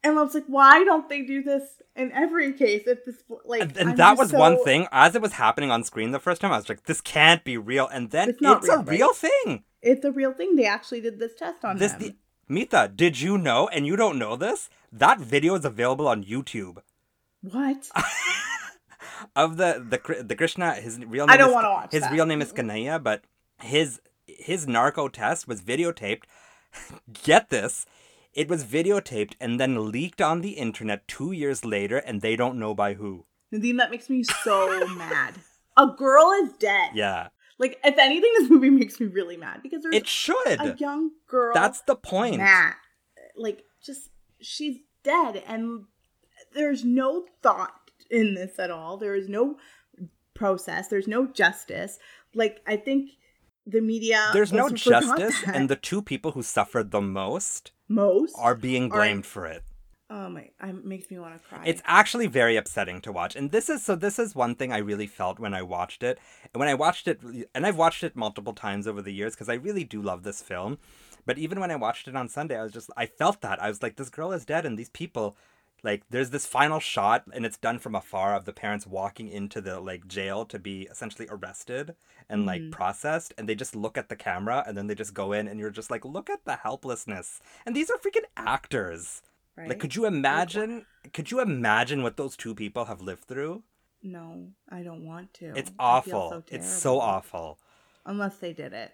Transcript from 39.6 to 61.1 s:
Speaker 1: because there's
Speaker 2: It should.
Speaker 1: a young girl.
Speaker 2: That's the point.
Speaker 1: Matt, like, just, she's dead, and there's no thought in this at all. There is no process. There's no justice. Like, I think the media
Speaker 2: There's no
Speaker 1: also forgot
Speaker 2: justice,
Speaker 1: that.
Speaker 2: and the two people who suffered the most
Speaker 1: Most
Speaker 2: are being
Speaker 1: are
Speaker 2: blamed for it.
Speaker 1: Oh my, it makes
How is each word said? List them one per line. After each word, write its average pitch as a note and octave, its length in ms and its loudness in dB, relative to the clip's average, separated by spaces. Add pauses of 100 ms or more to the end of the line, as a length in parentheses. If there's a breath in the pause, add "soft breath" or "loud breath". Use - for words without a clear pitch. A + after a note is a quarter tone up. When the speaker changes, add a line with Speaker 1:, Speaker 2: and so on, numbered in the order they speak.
Speaker 1:
because D4 180 -8
there's D#4+ 140 -2
Speaker 2:
It G#3+ 100 0
should. D#4+ 540 0
Speaker 1:
a C#4+ 180 -4
young D4 320 -4 (160)
girl. A#3+ 280 0
Speaker 2:
That's - 260 2
the C4+ 160 0
point. F#3 400 -2
Speaker 1:
Matt, F#3 400 6 (600)
like, G#3+ 280 -8 (180)
just, - 280 -16 (300)
she's C4+ 360 -8 (260)
dead, C#4 440 2
and A3+ 400 -8 (680)
there's C#4+ 300 0
no C4 400 2 (180)
thought F#3 300 2 (380)
in G#3+ 240 2
this F#3 260 -10
at F3+ 100 -4
all. E3 260 -10
There G3+ 200 -6
is F#3+ 120 -4
no B3 280 -6 (760 soft breath)
process. F#3+ 540 -4
There's G3 200 -2
no B3 180 0
justice. G3 720 -2 (360 soft breath)
Like, A3 320 -2
I G#3 100 -2
think C#4 340 -2 (560)
the G#3+ 140 0
media A3 520 0
Speaker 2:
There's G#3 200 4
no A3+ 120 4
Speaker 1:
also C4 120 0
forgot A#3+ 420 4
Speaker 2:
justice, G#3 240 0
Speaker 1:
that. F#3+ 140 -4
Speaker 2:
and C3+ 120 2
the C3+ 80 0
two - 260 -4
people C#3+ 300 -6
who B2+ 100 -6
suffered G#2+ 480 -2
the G#2 120 0
most G2 680 -6 (160)
Speaker 1:
Most G3+ 500 2
Speaker 2:
are A#2+ 160 4
being B2+ 380 0
Speaker 1:
are G#2+ 60 0
Speaker 2:
blamed G#2 280 2
for F#2 200 -10
it. D#2+ 160 -12 (480)
Speaker 1:
Oh G3 200 -12
my, E3 180 -16 (140)
it F#3+ 240 -14
makes F#3+ 240 -12